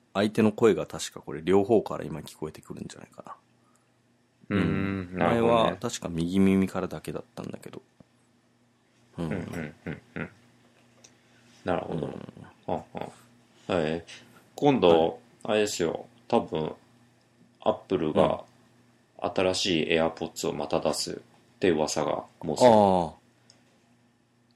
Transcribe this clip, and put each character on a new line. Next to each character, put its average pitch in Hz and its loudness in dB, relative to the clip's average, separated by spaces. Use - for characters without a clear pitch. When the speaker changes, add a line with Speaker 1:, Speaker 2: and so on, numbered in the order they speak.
Speaker 1:
相 104 2
手 113 2
の 107 4
声 104 4
が 76 -4
確 - -10
か - -16
こ - -14
れ 76 -10
両 95 4
方 104 4
か 78 -8
ら 80 -8
今 76 -8
聞 - -18
こ 78 -8
え 78 -12
て - -20
く - -16
る - -16
ん - -12
じ - -16
ゃ - -20
な - -18
い - -20
か - -20
な。 - -12
Speaker 2:
う 98 2
ー - 2
ん、 95 -2
Speaker 1:
う 92 -10
ん。 - -4
Speaker 2:
な 87 2
る 117 2
ほ 117 4
ど 117 4
ね。 113 4
Speaker 1:
前 - 2
は 92 -6
確 117 -8
か - -8
右 85 -2
耳 95 4
か 92 -6
ら 92 -4
だ 80 -10
け - -10
だ - -8
っ - -16
た - -12
ん - -12
だ - -14
け - -18
ど。 - -16
う - -6
ん。 - -4
Speaker 2:
う - -6
ん、 120 -6
う 101 -4
ん、 80 -10
う - -8
ん、 76 -12
う 87 -10
ん。 - -8
な 90 0
る - -4
ほ - -8
ど。 73 -4
Speaker 1:
う 64 -8
ん。 - -12
Speaker 2:
あ、 - -6
あ。 - -10
え 82 -2
ー、 - -20
今 139 2
度、 92 6
Speaker 1:
は 82 6
い。 - -6
Speaker 2:
あ 110 -4
れ 107 2
で 104 2
す - -6
よ。 - -4
多 117 2
分、 80 -6
ア 113 2
ッ - -2
プ 95 2
ル 78 -2
が - 2
Speaker 1:
う - -2
ん。 - -2
Speaker 2:
新 92 2
し 85 0
い - -2
AirPods 80 -2
を - -4
ま 73 -6
た 80 0
出 76 0
す。 - -8
っ - 4
て 92 6
噂 76 0
が - -4
も 117 -4
う - -4
す 127 2
で 127 10
に。 113 10
Speaker 1:
あ 107 8
あ。 92 4